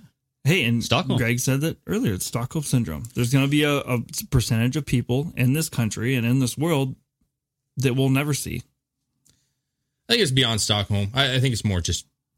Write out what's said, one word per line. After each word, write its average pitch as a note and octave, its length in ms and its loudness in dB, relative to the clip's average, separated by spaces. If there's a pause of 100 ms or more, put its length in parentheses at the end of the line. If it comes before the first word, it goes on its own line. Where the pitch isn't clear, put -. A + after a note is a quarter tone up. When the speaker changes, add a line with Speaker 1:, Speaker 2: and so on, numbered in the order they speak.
(420)
Speaker 1:
Hey, D#3 220 4
and A#2 180 2
Speaker 2:
Stockholm. B2+ 360 0
Speaker 1:
Greg A#2+ 200 0
said C3 220 0
that D#3+ 160 -4 (100)
earlier. F#3+ 280 0
It's F#2 100 -6
Stockholm B2+ 400 -6
Syndrome. G2 400 -2 (100)
There's A#2+ 180 0
gonna C#3 140 4
be D3 160 2
a, D3 180 2
a B2 200 -2 (300)
percentage A#2+ 440 2
of D3+ 120 -4
people C3 500 -2
in B2+ 160 2
this D#3 160 -2
country A#2 460 -2
and A#2 120 0
in B2 140 4
this B2 160 0
world C#3 400 0 (800)
that B2 180 2
we'll C3+ 140 2
never C#3+ 240 2
see. - 300 -6 (1500)
Speaker 3:
I A#3 60 0
think A#3 80 4
it's D3 100 0
beyond A#2+ 300 2
Stockholm. G2+ 520 0
I, C3+ 200 0
I B2+ 60 2
think C3 120 2
it's G#2+ 120 -4
more F#2+ 180 2
just - 240 -4 (320)